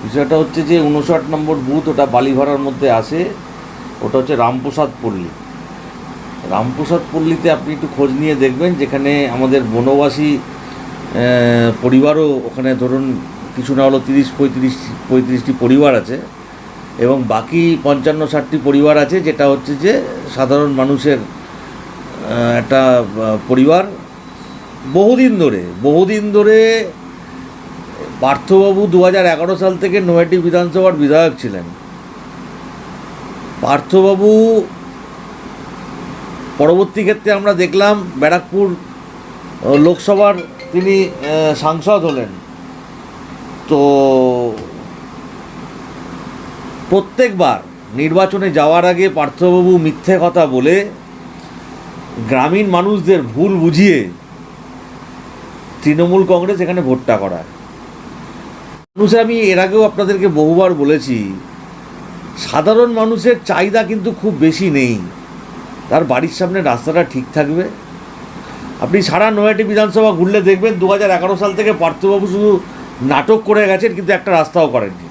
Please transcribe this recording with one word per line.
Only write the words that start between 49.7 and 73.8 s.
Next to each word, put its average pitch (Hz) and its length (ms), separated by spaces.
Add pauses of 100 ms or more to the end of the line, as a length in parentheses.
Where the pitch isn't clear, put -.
মিথ্যে 160 440
কথা 175 240
বলে 131 300 (1500)
গ্রামীণ 156 400
মানুষদের 180 520
ভুল 131 380
বুঝিয়ে 165 400 (1800)
তৃণমূল 175 440
কংগ্রেস 185 380
এখানে 180 200
ভোটটা 127 360
করায়। 90 300 (1400)
মানুষে 202 280
আমি 233 200
এর 190 200
আগেও 196 240
আপনাদেরকে 202 440
বহুবার 165 460
বলেছি, 139 440 (1200)
সাধারণ 220 540
মানুষের 220 440 (100)
চাহিদা 196 380
কিন্তু 185 280
খুব 202 280
বেশি 160 300
নেই। 127 260 (960)
তার 156 140
বাড়ির 131 360
সামনে 185 220
রাস্তাটা 151 420
ঠিক 131 300
থাকবে। 156 300 (1160)
আপনি 190 200
সারা 180 300
নৈহাটি 208 320
বিধানসভা 214 480
ঘুরলে 185 300
দেখবেন 196 320
দু 185 140
হাজার 202 240
এগারো 185 260
সাল 196 160
থেকে 214 200
পার্থবাবু 190 540
শুধু 202 240 (500)
নাটক 147 440
করে 208 220
গেছেন, 190 260